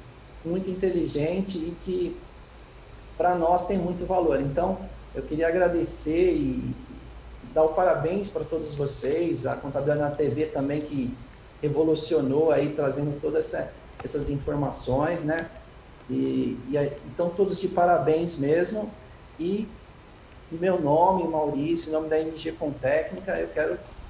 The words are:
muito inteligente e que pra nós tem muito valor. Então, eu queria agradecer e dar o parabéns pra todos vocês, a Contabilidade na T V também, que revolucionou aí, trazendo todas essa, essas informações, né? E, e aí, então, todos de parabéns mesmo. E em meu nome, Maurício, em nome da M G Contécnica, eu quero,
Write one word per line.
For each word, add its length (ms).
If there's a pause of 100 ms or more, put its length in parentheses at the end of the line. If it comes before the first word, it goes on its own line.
(440)
muito 260
inteligente 880
e 220
que 360 (1000)
pra 160
nós 320
tem 100
muito 300
valor. 340
Então, 380 (360)
eu 80
queria 260
agradecer 840
e 420 (760)
dar 100
o 60
parabéns 600
pra 140
todos 320
vocês, 720
a 80
Contabilidade 460
na 100
T 180
V 180
também, 340
que 360 (460)
revolucionou 880
aí, 200
trazendo 500
todas 340
essa, 180 (300)
essas 260
informações, 960
né? 260 (640)
E, 480 (100)
e 80
aí, 160 (140)
então, 240
todos 300
de 80
parabéns 680
mesmo. 540 (480)
E 300 (840)
em 40
meu 240
nome, 480
Maurício, 640
em 20
nome 160
da 120
M 160
G 160
Contécnica, 840
eu 100
quero, 300 (320)